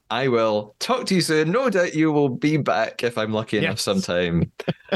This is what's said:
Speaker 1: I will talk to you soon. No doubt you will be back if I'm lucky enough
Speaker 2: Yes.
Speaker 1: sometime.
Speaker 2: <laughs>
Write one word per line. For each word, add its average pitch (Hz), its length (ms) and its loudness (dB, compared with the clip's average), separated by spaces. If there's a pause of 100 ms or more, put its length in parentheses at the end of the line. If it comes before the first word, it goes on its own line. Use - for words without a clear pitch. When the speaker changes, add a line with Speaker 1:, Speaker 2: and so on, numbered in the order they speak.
(100)
Speaker 1:
I 123 180 -2
will 110 500 0
talk 240 280 -2
to 190 80 0
you 180 60 4
soon. 156 320 2
No 254 160 2
doubt 180 260 0
you 156 160 2
will 147 200 2
be 151 260 0
back 113 480 -2
if 117 140 -2
I'm 110 120 -2
lucky 107 280 -2
enough 98 140 0
Speaker 2:
Yes. 107 100 -6
Speaker 1:
sometime. 87 720 0
Speaker 2:
<laughs> - 60 -10 (340)